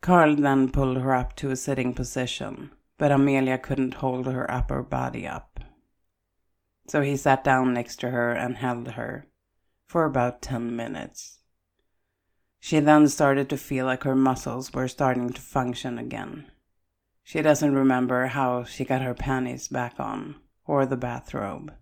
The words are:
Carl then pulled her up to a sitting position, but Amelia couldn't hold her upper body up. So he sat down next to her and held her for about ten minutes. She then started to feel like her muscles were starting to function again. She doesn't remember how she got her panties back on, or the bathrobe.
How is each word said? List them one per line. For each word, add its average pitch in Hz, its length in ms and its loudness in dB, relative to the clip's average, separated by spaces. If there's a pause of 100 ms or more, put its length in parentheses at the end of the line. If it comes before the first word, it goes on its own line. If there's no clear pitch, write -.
Carl 165 340 8
then 135 340 4
pulled 131 280 2
her 131 160 2
up 127 220 -2
to 139 140 -4
a 131 60 -2
sitting 131 380 -2
position, - 760 -6 (280)
but 147 120 4
Amelia 139 460 4
couldn't 131 380 -2
hold 127 320 -4
her 127 240 -4
upper 127 320 -2
body 127 440 -4
up. - 340 -12 (1300)
So 156 120 0
he 139 160 0
sat 135 260 4
down 131 320 2
next 120 220 -6
to 123 140 -6
her 120 200 0
and 120 280 -4
held 120 340 -4
her 120 340 -10 (600)
for 170 180 0
about 127 360 0
ten 117 360 -6
minutes. - 640 -12 (1200)
She - 180 0
then 151 300 8
started 139 400 2
to 147 80 -4
feel 131 300 -4
like 131 180 -2
her 135 100 0
muscles 131 580 0
were 131 140 -4
starting 127 440 0
to - 100 -12
function 123 580 -4
again. 117 500 -12 (760)
She 160 180 -4
doesn't 147 320 4
remember 127 520 2
how 127 360 -2
she 127 220 -8
got 131 180 -2
her 123 120 -4
panties 127 520 -4
back 123 320 -6
on, 107 380 -8 (280)
or 139 220 2
the 131 100 -2
bathrobe. 123 840 -8